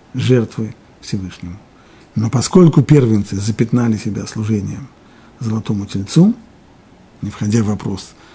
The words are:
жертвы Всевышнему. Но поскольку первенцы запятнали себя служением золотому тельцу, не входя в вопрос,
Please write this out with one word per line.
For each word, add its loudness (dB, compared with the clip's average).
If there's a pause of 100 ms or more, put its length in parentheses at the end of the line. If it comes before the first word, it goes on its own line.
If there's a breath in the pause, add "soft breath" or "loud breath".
(140)
жертвы 0 (260)
Всевышнему. -10 (580 soft breath)
Но -2
поскольку 4
первенцы 2
запятнали 0
себя -6
служением -6 (520 soft breath)
золотому -4
тельцу, 2 (880)
не -8
входя 0
в 0
вопрос, -6 (260 soft breath)